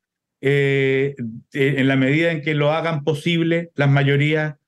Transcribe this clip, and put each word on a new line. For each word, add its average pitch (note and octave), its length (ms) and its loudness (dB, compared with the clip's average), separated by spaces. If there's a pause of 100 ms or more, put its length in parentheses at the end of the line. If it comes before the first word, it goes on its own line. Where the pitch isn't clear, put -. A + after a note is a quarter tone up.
(420)
eh, C#3 760 0 (380)
eh, C#3+ 240 0
en C3+ 100 2
la C3+ 80 2
medida C#3+ 360 2
en D#3 100 -6
que D#3 140 -4
lo D3 180 0
hagan D#3+ 300 -4
posible E3 720 -2
las C#3+ 140 2
mayorías C#3+ 680 2 (120)